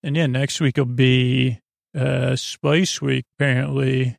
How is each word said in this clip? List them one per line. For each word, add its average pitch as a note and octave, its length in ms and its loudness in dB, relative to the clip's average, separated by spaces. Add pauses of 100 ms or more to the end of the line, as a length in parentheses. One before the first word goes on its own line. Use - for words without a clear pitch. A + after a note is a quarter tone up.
And D3 140 -2
yeah, E3 100 2
next C3 340 -2
week C#3 160 2
will C#3 100 2
be, B2+ 720 2 (340)
uh, C3 400 0
Spice - 640 -2
Week, C3 240 -2 (140)
apparently. C3 800 0